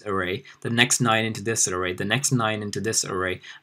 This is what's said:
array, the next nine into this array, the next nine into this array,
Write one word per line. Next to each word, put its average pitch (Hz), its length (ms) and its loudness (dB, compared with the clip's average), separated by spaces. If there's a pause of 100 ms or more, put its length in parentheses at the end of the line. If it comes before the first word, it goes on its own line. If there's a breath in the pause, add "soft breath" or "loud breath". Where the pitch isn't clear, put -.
array, 95 380 -2 (180 loud breath)
the 117 80 -4
next 120 320 4
nine 113 240 4
into 107 160 -4
this 110 260 0
array, 92 260 0
the 95 120 -4
next 113 260 0
nine 110 300 2
into 104 180 -6
this 110 240 0
array, 92 380 -4 (220 loud breath)